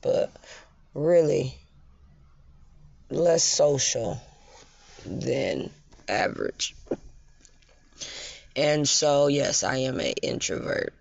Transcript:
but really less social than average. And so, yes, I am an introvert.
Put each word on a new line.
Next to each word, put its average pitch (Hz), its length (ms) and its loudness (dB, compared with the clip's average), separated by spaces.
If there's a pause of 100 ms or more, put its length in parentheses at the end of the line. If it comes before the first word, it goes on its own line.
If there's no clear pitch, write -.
but - 280 0 (640)
really 151 600 2 (1500)
less 165 340 2
social 135 800 0 (840)
than 123 640 -4 (360)
average. - 680 -4 (1800)
And 147 300 2
so, 143 420 4
yes, 139 340 2
I - 140 0
am 131 240 -2
an - 120 -2 (100)
introvert. - 800 -4